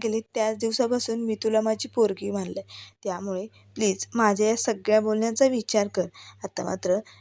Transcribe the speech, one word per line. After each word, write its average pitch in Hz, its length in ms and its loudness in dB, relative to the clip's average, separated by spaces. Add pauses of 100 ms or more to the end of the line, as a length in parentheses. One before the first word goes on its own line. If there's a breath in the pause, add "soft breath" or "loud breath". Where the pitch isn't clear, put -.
गेले 220 180 0 (140)
त्याच 220 240 0
दिवसापासून 233 640 0
मी 226 220 -2
तुला 220 180 2
माझी 220 280 -2
पोरगी 202 420 0
मानलंय, 190 320 -6 (420 loud breath)
त्यामुळे 190 420 -4 (280 soft breath)
प्लीज 196 400 0
माझ्या 214 340 4
या 226 80 2
सगळ्या 214 440 2
बोलण्याचा 220 460 0
विचार 214 420 0
कर." 185 180 -2 (380 loud breath)
आता - 200 -8
मात्र 185 340 0 (220 loud breath)